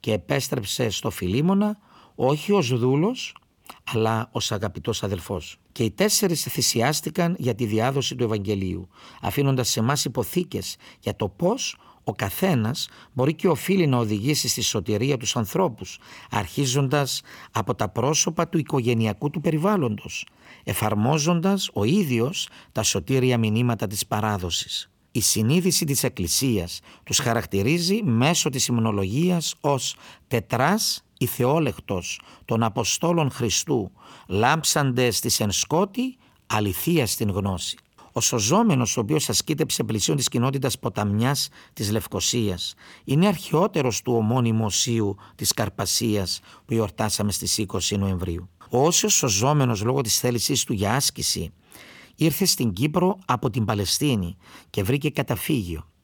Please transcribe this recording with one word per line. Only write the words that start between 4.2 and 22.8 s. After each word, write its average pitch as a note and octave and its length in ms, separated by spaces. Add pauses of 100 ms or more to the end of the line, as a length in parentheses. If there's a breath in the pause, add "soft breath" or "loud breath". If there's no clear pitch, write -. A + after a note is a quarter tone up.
ως - 200
αγαπητός G#2 500
αδελφός. F#2+ 540 (160)
Και A#2 120
οι G#2+ 60
τέσσερις F#3 520
θυσιάστηκαν D3+ 960
για B2 160
τη A2+ 100
διάδοση A#2+ 500
του B2 100
Ευαγγελίου, G2 640 (320 loud breath)
αφήνοντας C3 480
σε - 120
εμάς C3+ 240
υποθήκες B2 720 (240 loud breath)
για - 160
το G#2 120
πώς G3+ 480 (280 loud breath)
ο - 80
καθένας A#2 760 (240 loud breath)
μπορεί C3+ 220
και F#3 140
οφείλει F3 380
να C3 120
οδηγήσει A2+ 500
στη - 140
σωτηρία A2 540
τους A2+ 200
ανθρώπους, B2 600 (320 loud breath)
αρχίζοντας C3+ 920 (320 loud breath)
από A2+ 220
τα G#2 140
πρόσωπα D#3+ 600
του E3+ 100
οικογενειακού A#2+ 720
του E3 100
περιβάλλοντος, D#3 840 (380 loud breath)
εφαρμόζοντας D3+ 1080
ο G2+ 120
ίδιος C#3 640 (240 loud breath)
τα A2 100